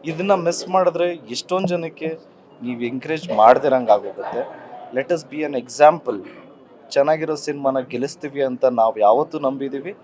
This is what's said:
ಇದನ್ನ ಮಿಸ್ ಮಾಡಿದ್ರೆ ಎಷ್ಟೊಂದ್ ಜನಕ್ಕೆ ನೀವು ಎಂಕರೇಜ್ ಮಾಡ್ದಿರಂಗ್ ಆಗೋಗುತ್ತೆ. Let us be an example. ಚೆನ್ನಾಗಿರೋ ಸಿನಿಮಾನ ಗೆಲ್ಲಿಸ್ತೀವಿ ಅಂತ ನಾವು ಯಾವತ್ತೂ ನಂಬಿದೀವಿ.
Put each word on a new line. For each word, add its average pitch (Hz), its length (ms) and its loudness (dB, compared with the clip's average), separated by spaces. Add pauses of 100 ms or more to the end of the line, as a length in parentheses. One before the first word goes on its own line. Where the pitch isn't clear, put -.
ಇದನ್ನ 170 260 -4
ಮಿಸ್ 175 380 -2
ಮಾಡಿದ್ರೆ 175 400 2
ಎಷ್ಟೊಂದ್ 170 580 -6
ಜನಕ್ಕೆ 160 520 -6 (440)
ನೀವು 120 180 -8
ಎಂಕರೇಜ್ 147 560 -6
ಮಾಡ್ದಿರಂಗ್ 127 520 4
ಆಗೋಗುತ್ತೆ. 104 600 0 (440)
Let 131 160 -4
us 165 220 -2
be 151 180 -6
an 127 140 -6
example. 135 600 4 (640)
ಚೆನ್ನಾಗಿರೋ 156 460 0
ಸಿನಿಮಾನ 139 440 -4
ಗೆಲ್ಲಿಸ್ತೀವಿ 135 640 -6
ಅಂತ 131 220 -2
ನಾವು 113 340 2
ಯಾವತ್ತೂ 143 400 4
ನಂಬಿದೀವಿ. 139 640 -6